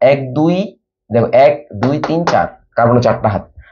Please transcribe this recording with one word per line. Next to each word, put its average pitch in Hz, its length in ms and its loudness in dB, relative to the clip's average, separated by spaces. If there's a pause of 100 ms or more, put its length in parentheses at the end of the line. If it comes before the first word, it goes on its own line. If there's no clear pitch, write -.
এক, 131 320 0
দুই, 175 440 -2 (360)
দেখো, 113 180 2
এক, - 440 2
দুই, 127 320 -2
তিন, 165 180 -4
চার, 95 220 0 (280)
কার্বনে 120 260 2
চারটা 110 280 0
হাত, 98 180 -4 (240)